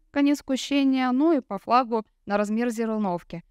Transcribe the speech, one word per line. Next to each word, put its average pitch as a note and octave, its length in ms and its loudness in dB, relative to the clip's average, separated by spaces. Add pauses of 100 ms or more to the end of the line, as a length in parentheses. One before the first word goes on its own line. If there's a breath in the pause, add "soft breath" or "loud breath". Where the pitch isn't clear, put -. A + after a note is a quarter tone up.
(120)
конец C#4+ 300 2
кущения, C4 720 0
ну D4 260 4
и B3+ 40 -2
по - 160 -8
флагу A3+ 480 0 (200)
на G3+ 120 0
размер G#3+ 320 0
зерновки. G#3+ 800 -4